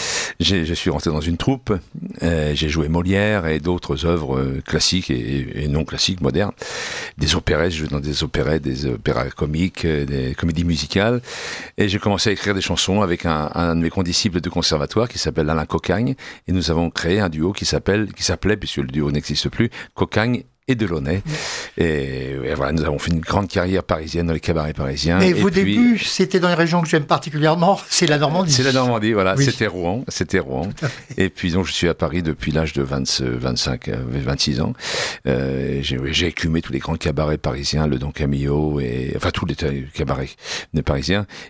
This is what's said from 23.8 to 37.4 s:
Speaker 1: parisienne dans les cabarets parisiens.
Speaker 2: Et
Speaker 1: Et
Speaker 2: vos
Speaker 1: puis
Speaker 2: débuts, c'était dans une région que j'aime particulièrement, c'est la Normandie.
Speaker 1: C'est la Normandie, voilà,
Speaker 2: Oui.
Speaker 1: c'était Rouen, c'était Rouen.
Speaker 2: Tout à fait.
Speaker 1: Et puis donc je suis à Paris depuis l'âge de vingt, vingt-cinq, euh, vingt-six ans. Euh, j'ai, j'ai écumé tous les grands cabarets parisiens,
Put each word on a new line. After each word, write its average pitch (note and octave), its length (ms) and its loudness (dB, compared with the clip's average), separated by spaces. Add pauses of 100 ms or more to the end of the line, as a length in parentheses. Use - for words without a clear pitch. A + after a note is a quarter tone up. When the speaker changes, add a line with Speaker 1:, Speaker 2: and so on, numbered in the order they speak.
Speaker 1:
parisienne E2 440 0
dans E2 80 2
les D#2 60 -2
cabarets D2+ 340 0
parisiens. D2 440 0
Speaker 2:
Et F#3 100 6
Speaker 1:
Et F3 40 4
Speaker 2:
vos F#3 160 4
Speaker 1:
puis F#3+ 160 2
Speaker 2:
débuts, A3+ 340 4
c'était F#3 420 0
dans F3 80 4
une F3 60 2
région E3+ 280 4
que D#3 60 0
j'aime D3+ 180 2
particulièrement, D#3 840 4
c'est - 180 4
la D3 120 4
Normandie. D#3 340 2
Speaker 1:
C'est B2+ 120 4
la C3+ 80 4
Normandie, A#2 420 2
voilà, F#2+ 200 4
Speaker 2:
Oui. C3+ 120 4
Speaker 1:
c'était A#2 200 2
Rouen, F2+ 420 -2
c'était F#2 320 0
Rouen. C2+ 240 -2
Speaker 2:
Tout F3+ 200 -6
à C3 40 -2
fait. - 280 -12
Speaker 1:
Et F#2 140 2
puis F2+ 220 -2
donc F#2 120 2
je - 80 -4
suis - 160 2
à D#2 60 2
Paris E2 280 -2
depuis D#2 300 -2
l'âge D#2 220 0
de C#2+ 80 0
vingt, C2+ 400 -2
vingt-cinq, B1 680 -2
euh, - 80 -4 (140)
vingt-six C2+ 500 -2
ans. - 140 -2 (520)
Euh, C2+ 540 0
j'ai, C2+ 180 -2 (140)
j'ai E2 140 0
écumé D#2+ 340 0
tous - 140 -6
les C#2 60 -2
grands D#2+ 160 -2
cabarets D2+ 420 0
parisiens, C#2+ 480 -2